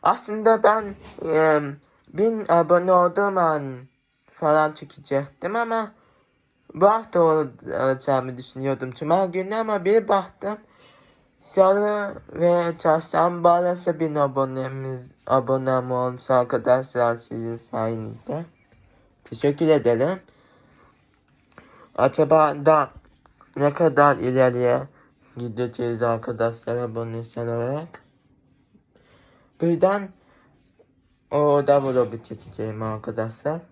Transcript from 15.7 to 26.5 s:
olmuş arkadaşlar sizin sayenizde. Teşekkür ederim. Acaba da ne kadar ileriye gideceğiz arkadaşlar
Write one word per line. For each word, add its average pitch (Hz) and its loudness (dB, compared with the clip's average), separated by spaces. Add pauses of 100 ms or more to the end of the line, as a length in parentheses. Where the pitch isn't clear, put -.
olmuş 127 -4
arkadaşlar 123 0
sizin 117 -10
sayenizde. 113 -8 (760)
Teşekkür 143 -2
ederim. 139 2 (1800)
Acaba 147 2
da 151 4 (680)
ne 143 2
kadar 143 4
ileriye 127 0 (500)
gideceğiz 120 -4
arkadaşlar 117 -4